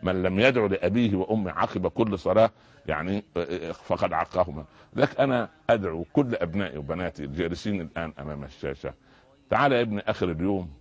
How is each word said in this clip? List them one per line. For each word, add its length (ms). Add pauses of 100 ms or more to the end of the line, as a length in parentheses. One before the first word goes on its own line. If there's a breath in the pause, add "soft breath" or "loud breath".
من 200
لم 180
يدع 260
لأبيه 500
وأمه 340
عقب 380
كل 300
صلاة 320 (360 soft breath)
يعني 380 (480)
فقد 400
عقهما. 520 (320 soft breath)
لك 240
أنا 280 (220)
أدعو 420
كل 220
أبنائي 440
وبناتي 460
الجالسين 560
الآن 380
أمام 260
الشاشة: 500 (560 soft breath)
تعال 220
يا 80
ابني 200
آخر 300
اليوم 400 (100)